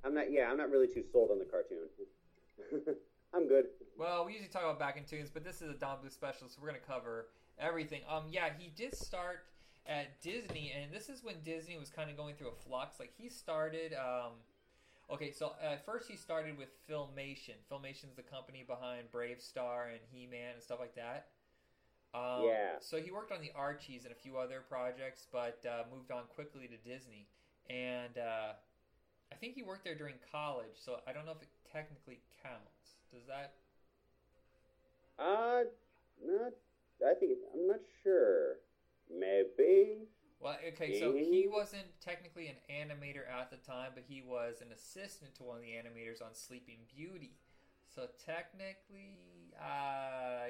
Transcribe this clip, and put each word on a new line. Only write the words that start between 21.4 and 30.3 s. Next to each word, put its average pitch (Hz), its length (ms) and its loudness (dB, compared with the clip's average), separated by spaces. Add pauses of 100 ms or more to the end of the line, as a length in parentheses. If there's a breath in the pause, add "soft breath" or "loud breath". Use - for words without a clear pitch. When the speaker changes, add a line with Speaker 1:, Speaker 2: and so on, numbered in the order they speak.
Speaker 2:
Um, 123 320 0
Speaker 1:
Yeah. 104 360 4
Speaker 2:
so 160 200 -4
he 175 120 -8
worked 214 200 -8
on 175 80 -6
the 147 140 -10
Archies 143 500 -6
and 120 80 -12
a 117 40 -14
few 131 220 -10
other 131 220 -2
projects, 127 680 -4
but, 120 340 -2
uh, 117 200 -2 (100)
moved 131 160 -14
on 120 180 -4
quickly 143 400 -12
to 117 100 -16
Disney. 117 500 -14 (400)
And, 123 500 -4
uh, 113 360 -2 (760)
I - 40 -14
think 247 180 -10
he 269 80 -10
worked 196 220 -10
there 165 100 -4
during 143 240 -8 (140)